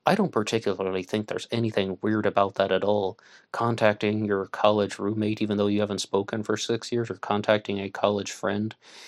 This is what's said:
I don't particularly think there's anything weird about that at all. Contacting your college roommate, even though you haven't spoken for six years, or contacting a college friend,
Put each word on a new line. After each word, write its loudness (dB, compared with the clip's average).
I 6
don't 2
particularly 0
think -2
there's -6
anything -2
weird 2
about 2
that 2
at 2
all. 0
Contacting 2
your 0
college 2
roommate, -2
even 0
though 2
you 2
haven't -2
spoken -2
for -2
six -4
years, -2
or -6
contacting 0
a -6
college 0
friend, -2